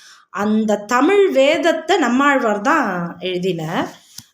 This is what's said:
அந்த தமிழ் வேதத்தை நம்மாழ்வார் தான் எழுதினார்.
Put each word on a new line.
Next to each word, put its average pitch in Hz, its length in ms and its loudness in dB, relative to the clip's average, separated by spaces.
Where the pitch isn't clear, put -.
அந்த 214 460 0
தமிழ் 349 540 2
வேதத்தை 320 680 2
நம்மாழ்வார் 247 600 0
தான் 202 580 -2
எழுதினார். 180 800 -4